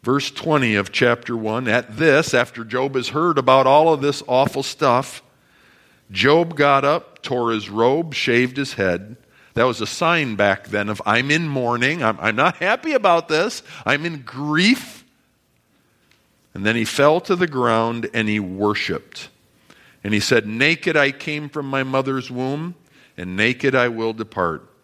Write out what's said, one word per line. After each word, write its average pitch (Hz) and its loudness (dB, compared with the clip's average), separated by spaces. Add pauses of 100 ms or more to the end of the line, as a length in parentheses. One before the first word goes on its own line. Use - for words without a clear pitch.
Verse 139 0
twenty 135 0
of 101 0
chapter 120 0
one, 113 -4
"At 120 0
this," 156 4
after 120 0
Job 131 -4
has 123 -4
heard 156 0
about 131 6
all 156 6
of 135 -4
this 143 -2
awful 139 0
stuff, 131 0 (880)
"Job 151 2
got 139 2
up, - -4
tore 120 -2
his 104 -4
robe, 135 0
shaved 127 0
his 139 -6
head." 98 -2 (380)
That 113 2
was 117 -2
a 104 -6
sign 160 -2
back 98 2
then 104 -2
of, 107 -6
"I'm 120 2
in 160 0
mourning, 131 -2
I'm, 110 0
I'm 107 -2
not 147 2
happy 254 -2
about 175 2
this, 170 -2 (220)
I'm 143 -2
in 156 -8
grief." 151 0 (1500)
And 98 -10
then 110 2
he 113 -2
fell 151 4
to 180 -2
the 175 0
ground 117 0
and 110 0
he 107 0
worshiped. 95 -6 (760)
And 104 -2
he 104 2
said, 113 2
"Naked 151 0
I 139 4
came 147 -8
from 147 -8
my 135 -2
mother's 131 -2
womb, 143 -6 (420)
and 92 -8
naked 127 0
I 123 2
will 113 -4
depart. 95 -4 (160)